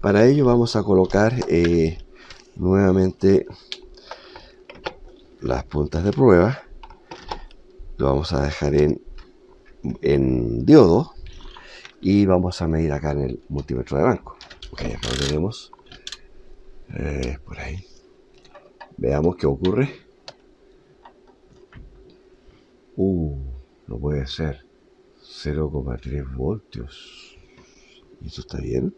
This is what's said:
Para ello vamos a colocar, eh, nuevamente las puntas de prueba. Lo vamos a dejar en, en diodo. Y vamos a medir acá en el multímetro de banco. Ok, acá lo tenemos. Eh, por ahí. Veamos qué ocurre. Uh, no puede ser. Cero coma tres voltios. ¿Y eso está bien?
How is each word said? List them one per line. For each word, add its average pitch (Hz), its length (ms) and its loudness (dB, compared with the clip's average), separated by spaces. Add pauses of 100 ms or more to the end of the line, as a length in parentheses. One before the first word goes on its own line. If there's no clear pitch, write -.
Para 101 260 6
ello 139 200 6
vamos 120 300 2
a 104 60 0
colocar, 98 520 4 (140)
eh, 82 500 2 (580)
nuevamente 95 880 4 (2000)
las 65 220 -4
puntas 73 400 -2
de 104 80 0
prueba. 117 500 4 (1400)
Lo 67 80 0
vamos 69 260 0
a 69 120 0
dejar 73 300 -2
en, 73 280 2 (1000)
en 64 640 0
diodo. 123 480 6 (880)
Y 101 240 4
vamos 90 380 2
a 85 40 -2
medir 80 260 0
acá 73 180 -4
en 71 100 -2
el 64 200 -6 (100)
multímetro 69 480 -6
de 78 60 2
banco. - 340 -2 (320)
Ok, - 140 -14
acá 58 260 -8
lo 65 160 -4
tenemos. 80 440 -4 (1300)
Eh, 71 480 -6
por - 140 -16
ahí. 78 260 -12 (1120)
Veamos 76 400 0
qué - 100 -4
ocurre. 98 540 -2 (3000)
Uh, 85 440 0 (480)
no 57 120 -10
puede 69 280 -4
ser. 73 400 -8 (560)
Cero 76 500 -6
coma 65 240 -6
tres 67 280 -8 (100)
voltios. - 1040 -10 (840)
¿Y - 60 -14
eso - 160 -14
está - 160 -10
bien? 67 400 -4